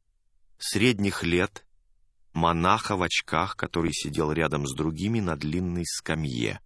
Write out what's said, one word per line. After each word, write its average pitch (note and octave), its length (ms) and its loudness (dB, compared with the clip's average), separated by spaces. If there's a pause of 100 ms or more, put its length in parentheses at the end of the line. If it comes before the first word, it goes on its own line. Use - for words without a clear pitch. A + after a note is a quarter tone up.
(580)
средних G2+ 640 2
лет, F2 440 0 (680)
монаха E2+ 640 2
в F#2 60 0
очках, F2 540 0
который E2 360 -2
сидел D2+ 400 -2
рядом D2+ 340 0
с C2+ 80 -6
другими E2 460 -2
на F2 160 -2
длинной F2 480 -2
скамье, B1+ 800 -4